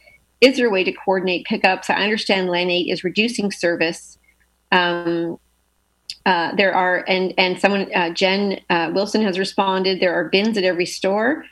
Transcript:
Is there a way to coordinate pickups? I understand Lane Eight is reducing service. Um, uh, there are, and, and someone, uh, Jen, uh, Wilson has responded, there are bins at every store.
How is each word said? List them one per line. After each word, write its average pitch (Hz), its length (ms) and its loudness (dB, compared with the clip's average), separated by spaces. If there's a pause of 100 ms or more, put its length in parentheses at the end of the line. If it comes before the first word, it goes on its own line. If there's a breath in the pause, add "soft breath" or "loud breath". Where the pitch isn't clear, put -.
(400 soft breath)
Is 269 160 6
there 247 120 2
a - 20 0
way 185 140 2
to - 80 -2
coordinate 185 520 -2
pickups? 190 460 0
I 185 140 0
understand 196 460 0
Lane 180 200 0
Eight 175 180 -2
is 175 140 -4
reducing 202 480 -2
service. 170 680 -4 (540)
Um, 170 680 0 (880)
uh, 170 280 2
there 190 180 2
are, 180 360 2
and, 185 280 0
and 185 220 2
someone, 196 360 0
uh, 175 160 0
Jen, 190 500 0 (100)
uh, 170 240 0
Wilson 202 280 0
has 190 180 -2
responded, 190 580 -2
there 175 160 2
are 165 140 -2
bins 202 280 2
at 196 60 0
every 180 240 0
store. 220 640 -2